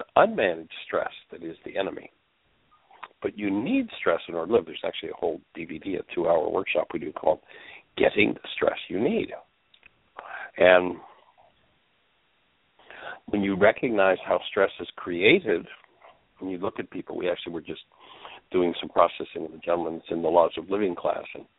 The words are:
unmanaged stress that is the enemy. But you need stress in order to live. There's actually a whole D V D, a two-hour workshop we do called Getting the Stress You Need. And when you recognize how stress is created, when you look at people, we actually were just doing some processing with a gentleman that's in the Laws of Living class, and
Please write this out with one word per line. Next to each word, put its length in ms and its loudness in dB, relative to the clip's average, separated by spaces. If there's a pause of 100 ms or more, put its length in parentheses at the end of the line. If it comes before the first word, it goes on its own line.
(160)
unmanaged 520 2 (180)
stress 240 -2 (220)
that 100 -16
is 220 -10
the 120 -10
enemy. 360 -6 (1080)
But 140 -4
you 140 -2
need 380 0 (100)
stress 300 0
in 60 -10
order 140 -4
to 40 2
live. 140 4
There's 180 -12
actually 260 -6
a 60 -10
whole 240 -4 (140)
D 100 -10
V 140 -12
D, 180 -6
a 180 -10
two-hour 360 2
workshop 420 -2
we 80 -4
do 120 -8
called 280 0 (560)
Getting 380 4
the 200 -12
Stress 240 0 (100)
You 120 -4
Need. 300 0 (1300)
And 400 6 (2250)
when 160 -2
you 140 0
recognize 680 4
how 140 0 (100)
stress 300 2
is 160 -10
created, 720 2 (720)
when 120 -6
you 80 -6
look 200 -6
at 120 -10
people, 260 -10
we 120 -4
actually 260 -6
were 60 -6
just 200 -14 (720)
doing 280 2
some 100 -12
processing 520 2
with 120 -10
a 100 -18
gentleman 300 0
that's 160 -12
in 120 -2
the 60 0
Laws 280 6
of 140 -10
Living 240 0
class, 300 -4 (100)
and 100 -16 (140)